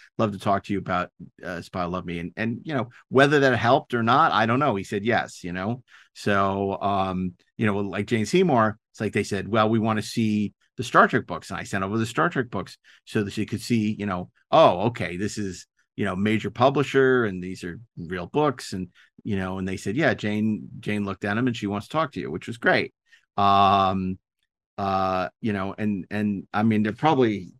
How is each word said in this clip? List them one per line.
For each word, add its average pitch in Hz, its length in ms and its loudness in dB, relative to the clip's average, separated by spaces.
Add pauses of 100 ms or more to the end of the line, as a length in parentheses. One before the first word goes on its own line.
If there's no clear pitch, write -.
(180)
love 107 140 0
to 98 80 -10
talk 98 240 0
to - 80 -8
you 98 80 -2
about, 90 300 -4 (340)
uh, 87 180 -8
Spy 90 220 -6
Love 87 200 -6
Me. 87 140 -8
And, 85 180 -10
and, 113 280 -4
you 156 100 -8
know, 113 140 -4 (200)
whether 143 300 6
that 131 180 4
helped 123 380 2
or 117 80 0
not, 135 300 4
I 110 140 2
don't 117 120 2
know. 139 160 0
He 98 80 -4
said 101 220 -6
yes, 101 400 -2
you 87 80 -8
know? 101 320 -6 (300)
So, 98 680 0
um, 95 520 -2 (220)
you 113 100 0
know, 101 120 0
like 98 280 -4
Jane 110 200 0
Seymour, 131 540 4 (100)
it's - 100 -14
like 104 120 -2
they 104 100 2
said, 98 240 -4
"Well, 107 220 2
we 113 100 2
wanna 110 240 0
see 107 520 -2 (220)
the 127 60 -6
Star 180 240 6
Trek - 220 0
books." 80 220 -10
And 87 100 -8
I - 20 -8
sent 98 220 -4
over 104 140 -2
the 110 60 0
Star 156 240 0
Trek 147 220 -4
books - 260 -8 (280)
so - 180 -2
that 98 100 -6
she 107 140 -2
could - 140 -6
see, 110 360 0
you 101 100 -6
know, 90 220 -6 (220)
"Oh, 110 380 6
okay, 87 280 -4
this 101 220 -6
is, 95 300 -8 (260)
you 104 100 -4
know, 95 120 -4
major 101 340 0
publisher 131 760 4
and 92 140 -6
these 92 220 -10
are 87 160 -10 (180)
real 87 300 -8
books." 147 460 -2
And, 92 160 -6 (340)
you 101 140 -2
know, 92 220 -4
and 92 100 -4
they 101 80 -4
said, 101 180 -6
"Yeah, 135 200 2
Jane, 107 540 -2 (120)
Jane 104 240 -4
looked 98 200 -6
at 104 140 -2
'em 127 80 0
and 117 100 -2
she 104 120 -6
wants 101 180 -4
to - 60 -16
talk 156 200 -2
to 90 80 -8
you," - 80 -6
which - 200 -8
was 117 100 -10
great. 135 340 0 (440)
Um, 98 800 4 (600)
uh, 95 500 0 (120)
you 113 120 -2
know, 98 240 -4
and, 104 340 -4
and 104 420 -4
I 104 100 2
mean, 110 200 4
there 104 100 -2
are - 40 -12
probably 117 640 2